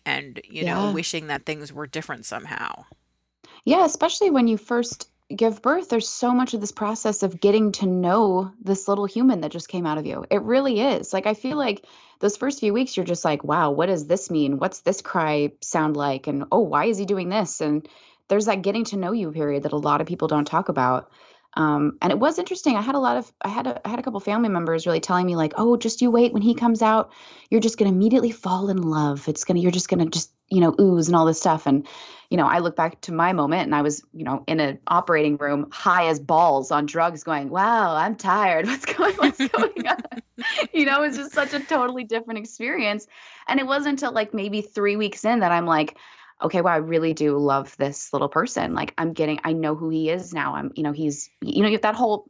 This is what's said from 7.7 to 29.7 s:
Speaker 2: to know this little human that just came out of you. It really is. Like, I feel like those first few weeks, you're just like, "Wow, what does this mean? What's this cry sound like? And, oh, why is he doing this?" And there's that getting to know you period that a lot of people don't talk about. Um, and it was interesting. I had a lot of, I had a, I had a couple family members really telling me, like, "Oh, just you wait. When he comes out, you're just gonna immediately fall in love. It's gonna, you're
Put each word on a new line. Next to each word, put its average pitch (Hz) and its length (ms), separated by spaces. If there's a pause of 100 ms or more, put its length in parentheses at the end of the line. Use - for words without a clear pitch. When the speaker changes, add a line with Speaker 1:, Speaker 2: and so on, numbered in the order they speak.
Speaker 2:
to - 120
know 185 680 (100)
this 190 260
little 202 180
human 226 360
that 156 100
just 170 180
came 175 160
out 151 120
of 151 80
you. - 260
It 202 100
really 240 400
is. 240 320
Like, 190 140
I 214 80
feel 262 220
like 226 280 (340)
those 208 160
first 269 240
few 208 140
weeks, 254 240
you're 180 80
just 170 200
like, 147 180
"Wow, 151 280
what 156 160
does 160 200
this 175 240
mean? 143 260
What's 185 240
this 190 200
cry 151 500 (100)
sound 156 340
like? 139 320
And, 139 240
oh, 147 100
why 151 240
is 220 120
he 202 80
doing 185 240
this?" 190 320
And 151 260 (400)
there's 208 180
that 196 180
getting 202 220
to 202 120
know 185 140
you 196 200
period 147 320
that 147 100
a 151 40
lot 147 240
of 156 60
people 175 200
don't 143 180
talk 170 240
about. 127 420 (440)
Um, 147 460
and 233 100
it - 80
was 302 180
interesting. 359 380
I 208 60
had 254 140
a 285 40
lot 247 180
of, 247 140 (100)
I 196 80
had 233 160
a, 247 220
I - 20
had 233 100
a 254 40
couple 214 160
family 214 300
members 165 360
really 165 140
telling 180 260
me, 175 100
like, 156 220
"Oh, 233 200
just 233 240
you 247 100
wait. 233 220
When 208 100
he 233 100
comes 233 280
out, 220 300 (380)
you're 214 120
just 226 160
gonna 202 140
immediately 220 400
fall 185 380
in 190 140
love. 151 440
It's 151 160
gonna, 175 160
you're 180 120